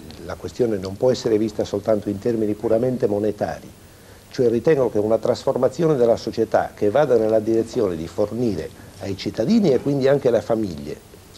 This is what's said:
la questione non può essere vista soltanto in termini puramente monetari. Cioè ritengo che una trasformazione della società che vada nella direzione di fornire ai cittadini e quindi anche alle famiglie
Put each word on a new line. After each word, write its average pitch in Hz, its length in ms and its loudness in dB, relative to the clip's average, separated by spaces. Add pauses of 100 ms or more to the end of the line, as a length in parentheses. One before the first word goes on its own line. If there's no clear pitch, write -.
(240)
la 87 100 -10
questione 117 440 -4
non 95 180 -8
può 127 140 2
essere 113 280 0
vista 107 260 -2
soltanto 104 440 -2
in 101 100 -4
termini 110 360 -2
puramente 117 520 0
monetari. 104 640 -4 (600)
Cioè 123 180 2
ritengo 120 420 2
che 107 80 -2
una 110 200 2
trasformazione 127 760 0
della 117 220 4
società 110 580 -2
che 104 160 2
vada 127 260 4
nella 110 220 4
direzione 113 560 0
di 82 140 -8
fornire 104 600 -2 (300)
ai 101 180 -8
cittadini 160 540 2
e 123 80 4
quindi 139 300 0
anche 139 180 4
alle 117 140 4
famiglie 85 580 -4 (400)